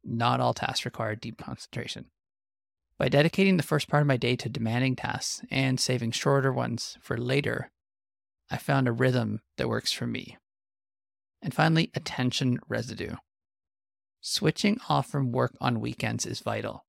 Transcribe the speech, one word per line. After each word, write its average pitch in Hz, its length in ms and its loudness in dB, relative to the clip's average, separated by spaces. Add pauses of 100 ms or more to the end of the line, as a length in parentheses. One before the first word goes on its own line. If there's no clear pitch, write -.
Not 123 360 2
all 123 120 4
tasks - 320 -4
require 110 320 -4
deep 113 220 -12
concentration. - 680 -10 (920)
By 143 100 2
dedicating 180 480 4
the 151 60 2
first - 260 0
part 151 140 4
of 147 40 4
my 131 120 4
day 123 180 2
to 123 120 -6
demanding 120 480 0
tasks - 540 -4
and 131 300 2
saving 127 300 0
shorter 135 420 2
ones 120 480 -4
for 120 160 -6
later, 131 540 -2 (800)
I - 80 -4
found 139 280 2
a 117 60 2
rhythm 117 480 2 (160)
that 127 120 -2
works 113 240 -2
for - 140 -4
me. - 300 -8 (1040)
And 156 120 -6
finally, 160 400 4
attention 123 640 0 (100)
residue. 117 460 -6 (1040)
Switching 202 580 0 (100)
off 143 180 2
from 135 260 -2
work 123 280 0
on 120 200 0
weekends 117 460 -4
is - 140 -8
vital. 110 480 -6